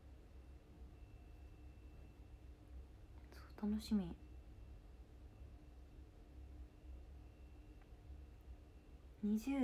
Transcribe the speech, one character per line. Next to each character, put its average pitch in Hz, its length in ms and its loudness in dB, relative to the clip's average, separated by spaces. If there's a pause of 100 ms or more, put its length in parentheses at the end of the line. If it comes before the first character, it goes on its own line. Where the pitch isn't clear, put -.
(3500)
そ 214 80 6
う、 208 40 10
楽 214 120 8
し - 120 6
み。 185 200 8 (4000)
二 208 160 12
十 269 120 6 (140)